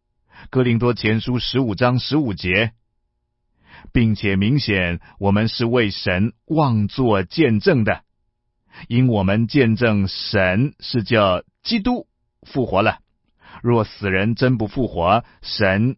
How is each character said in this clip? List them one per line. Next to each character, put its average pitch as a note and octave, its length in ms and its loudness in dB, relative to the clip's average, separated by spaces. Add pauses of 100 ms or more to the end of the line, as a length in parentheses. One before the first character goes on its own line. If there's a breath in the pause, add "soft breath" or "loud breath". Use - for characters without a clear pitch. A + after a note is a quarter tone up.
(500 loud breath)
哥 B2+ 140 0
林 A#2 160 2
多 A#2+ 140 2
前 A2 260 0
书 B2 180 -2
十 B2 220 -4
五 A2+ 160 -2
章 B2 240 2
十 - 160 -4
五 C3 180 0
节 F#2+ 380 -2 (1200 loud breath)
，“并 A2+ 240 2
且 G2 220 0
明 A2 200 2
显 F#2 440 -2 (180 loud breath)
我 G2 120 2
们 G#2+ 180 2
是 - 160 -4
为 A#2 260 2
神 F#2+ 420 -2 (120)
妄 B2 420 0
作 G#2+ 360 0
见 A2+ 360 0
证 C#3 240 2
的， G2 200 -2 (840 loud breath)
因 B2 220 2
我 G#2 140 0
们 G#2+ 240 0
见 A#2 280 2
证 G#2 320 0
神 G2 720 -2
是 A#2 240 -4
叫 G2 400 0 (180)
基 A3+ 200 -4
督 B3 260 -4 (340)
复 B2+ 240 -4
活 F#2+ 160 0
了。 A2 200 0 (600 loud breath)
若 A#2 220 2
死 - 260 -6
人 G2+ 260 0
真 B2+ 220 2
不 G#2+ 100 -4
复 A2+ 200 -4
活， F#2 380 0 (160 soft breath)
神 G#2 560 0